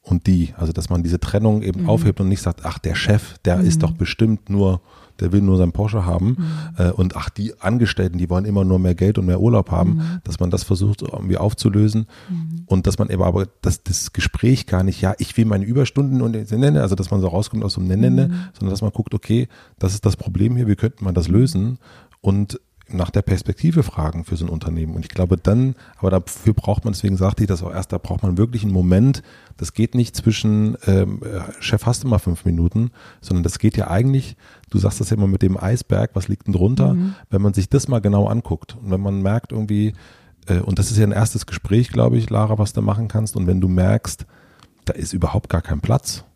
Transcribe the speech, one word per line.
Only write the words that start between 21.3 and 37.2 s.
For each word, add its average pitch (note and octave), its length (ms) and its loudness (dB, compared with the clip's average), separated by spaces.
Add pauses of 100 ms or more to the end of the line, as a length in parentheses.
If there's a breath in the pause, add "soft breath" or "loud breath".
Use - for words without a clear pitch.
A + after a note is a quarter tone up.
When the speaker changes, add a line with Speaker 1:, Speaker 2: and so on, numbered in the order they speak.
Speaker 1:
und G2+ 360 0 (340)
nach F2+ 180 -2
der G2+ 120 0
Perspektive D3+ 640 0
fragen D#2 400 -4
für - 120 -6
so E2 80 -4
ein E2+ 40 -4
Unternehmen. E2 480 -4
Und E2+ 80 -6
ich - 80 -16
glaube F2+ 240 2
dann, B2+ 400 0 (220 loud breath)
aber F#2+ 120 0
dafür F#2 440 0
braucht - 300 -2
man, A2 80 -2
deswegen G2 240 -2
sagte G2 280 2
ich G2 40 -2
das F2+ 140 -2
auch F2 100 -8
erst, F#2 200 -8
da F#2 60 -4
braucht - 260 -6
man F2+ 120 0
wirklich A2+ 280 0
einen G2+ 80 0
Moment, F#2 500 4 (360 loud breath)
das - 160 -10
geht A2+ 200 -2
nicht B2 220 0
zwischen, G#2+ 600 2 (120)
ähm, F#2+ 340 2
äh, F#2+ 300 -10 (100)
Chef, - 240 -2
hast B2 160 0
du C3+ 60 -4
mal A2 100 2
fünf F2 260 -2
Minuten, F2 460 0 (300 loud breath)
sondern F2+ 240 -2
das - 160 -4
geht G#2+ 160 2
ja - 160 -2
eigentlich, C3 440 0 (340 loud breath)
du G#2 80 0
sagst G2 220 0
das G#2 100 -4
ja A2 60 0
immer G2+ 120 2
mit G2 140 0
dem F#2 140 2
Eisberg, G2+ 580 -2
was F#2 120 -4
liegt - 220 -6
denn G2+ 60 -2
drunter, F#2+ 400 2
Speaker 2:
Mhm. F3+ 200 -2 (160 loud breath)